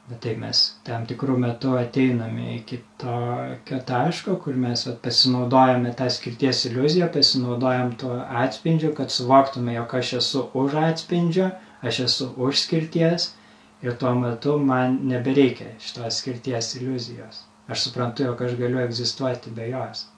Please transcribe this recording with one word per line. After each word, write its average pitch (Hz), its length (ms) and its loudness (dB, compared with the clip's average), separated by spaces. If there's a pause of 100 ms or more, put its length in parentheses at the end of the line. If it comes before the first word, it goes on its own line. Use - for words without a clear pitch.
Bet 117 180 -14
taip, 117 220 -4
mes 110 200 0 (180)
tam 117 260 -6
tikrų 131 320 0
metų 123 400 2
ateiname 120 720 2
iki 120 320 -8 (140)
tokio 123 840 -4
taško, 147 560 0
kur 131 220 -4
mes, 120 260 0
vat, 120 160 -6
pasinaudojame 123 960 4
tą 131 160 -2
skirties 123 560 -2
iliuziją, 147 420 2
pasinaudojam 127 880 2
tuo 123 220 -4 (160)
atspindžiu, 151 580 2
kad 135 220 -4
suvoktume, 127 640 4
jog 117 180 -6
aš 123 180 -2
esu 127 280 0 (100)
už 139 260 0
atspindžio, 170 680 2 (320)
aš 117 260 -2
esu 120 320 0
už 131 240 0
skirties, 165 680 0 (520)
ir 123 140 -4
tuo 127 180 0
metu 123 460 0
man 127 420 2
nebereikia 127 760 2
šitos - 440 -8
skirties 120 560 -4
iliuzijos. 123 640 -8 (240)
Aš - 220 -4
suprantu, 123 420 -2
jog 120 140 -2
aš 123 180 -2
galiu 123 220 0
egzistuoti 120 680 -2
be 113 180 -8
jos. 123 340 -8 (140)